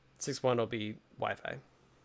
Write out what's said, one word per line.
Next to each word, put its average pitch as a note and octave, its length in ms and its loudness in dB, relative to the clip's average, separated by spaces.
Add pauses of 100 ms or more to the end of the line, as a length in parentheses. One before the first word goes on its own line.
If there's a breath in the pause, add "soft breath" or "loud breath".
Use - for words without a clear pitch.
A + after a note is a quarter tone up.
(200)
six - 240 -2
one B2 140 6
will A#2 80 4
be G#2+ 320 -4 (200)
Wi-Fi, - 380 -2 (500)